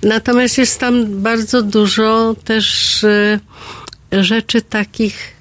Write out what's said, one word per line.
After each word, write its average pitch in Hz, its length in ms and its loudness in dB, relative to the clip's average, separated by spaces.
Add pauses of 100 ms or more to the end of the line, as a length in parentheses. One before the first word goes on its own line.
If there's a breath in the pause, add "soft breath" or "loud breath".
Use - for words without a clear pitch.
Natomiast 240 540 2
jest 254 220 0
tam 233 420 0
bardzo 226 400 0
dużo 220 720 2 (100)
też, - 580 -2
e, 208 360 2 (840 loud breath)
rzeczy 220 380 0
takich 208 540 -4 (260)